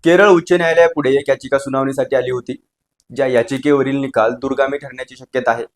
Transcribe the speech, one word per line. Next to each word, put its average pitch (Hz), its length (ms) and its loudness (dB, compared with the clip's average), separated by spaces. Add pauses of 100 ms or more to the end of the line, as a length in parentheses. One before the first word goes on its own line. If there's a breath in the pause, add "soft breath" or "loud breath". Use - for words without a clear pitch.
केरळ 180 240 6
उच्च 180 240 2
न्यायालयापुढे 165 580 2
एक 139 180 0
याचिका 135 300 -2
सुनावणीसाठी 135 580 -2
आली 123 140 -2
होती, 127 240 -6 (560)
ज्या 131 160 -2
याचिकेवरील 131 720 0
निकाल 123 380 0
दूरगामी 135 420 -4
ठरण्याची 131 400 -14
शक्यता 127 340 -4
आहे. 117 140 -4 (120)